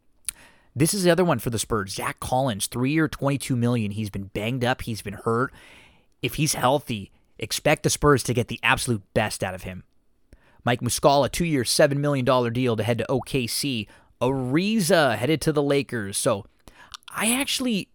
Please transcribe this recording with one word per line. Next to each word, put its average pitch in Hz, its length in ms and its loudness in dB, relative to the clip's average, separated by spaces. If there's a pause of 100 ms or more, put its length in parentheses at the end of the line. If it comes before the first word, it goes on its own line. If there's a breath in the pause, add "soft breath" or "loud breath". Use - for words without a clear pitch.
(760 soft breath)
This 147 180 2
is 196 120 -2
the 175 60 6
other 170 140 4
one 156 140 2
for 123 120 -6
the 113 80 -2
Spurs. 98 360 -4
Zach - 240 -6
Collins, 127 480 -2
three-year, 143 400 0
twenty-two 139 500 -2
million. 117 360 0
He's 104 180 -6
been 98 140 -8
banged 117 400 -4
up. 127 180 0
He's 113 200 -8
been 95 120 -10
hurt. 117 380 -2 (680 loud breath)
If 123 120 -4
he's 147 200 0
healthy, 131 580 0 (260)
expect - 440 0
the 143 80 2
Spurs 143 340 4
to 123 100 -2
get 113 140 0
the 117 140 -8
absolute 120 400 0 (120)
best 107 300 -2
out 92 100 -4
of 95 80 -12
him. 90 220 -12 (800 soft breath)
Mike 120 160 0
Muscala, 139 500 4
two-year, 156 340 0
seven 143 360 4
million 143 240 0
dollar 123 260 2
deal 120 260 0
to 110 60 0
head 113 160 0
to 113 120 -4
O 131 100 0
K 123 260 -4
C. 120 400 -4 (340 soft breath)
Ariza 143 960 2
headed 131 240 0
to 160 120 0
the 147 100 2
Lakers. 127 560 -2
So 107 260 0 (640 loud breath)
I 220 240 -2
actually, 254 640 -2